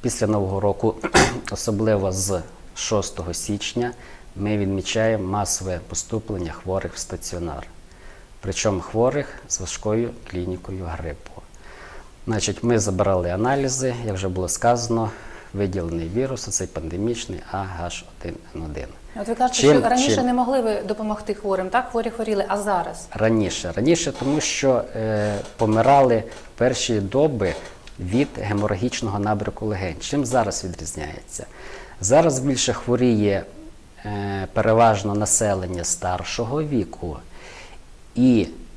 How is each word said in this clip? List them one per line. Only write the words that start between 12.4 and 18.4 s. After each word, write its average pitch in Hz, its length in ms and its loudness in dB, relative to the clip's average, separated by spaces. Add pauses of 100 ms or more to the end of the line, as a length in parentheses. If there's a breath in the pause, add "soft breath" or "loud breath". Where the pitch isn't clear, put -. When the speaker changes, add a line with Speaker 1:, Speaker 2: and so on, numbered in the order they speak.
Speaker 1:
ми 117 160 6
забирали 95 500 2
аналізи, 127 680 0 (100)
як 104 100 -2
вже 95 120 -4
було 90 220 -2
сказано: 113 600 2 (440 loud breath)
виділений 85 600 -2
вірус, 127 320 -2
оцей 95 200 -4
пандемічний 90 720 -4 (120)
А 95 60 -4
Г 92 280 -6
Н 87 60 -6 (300)
один 85 140 -8 (200)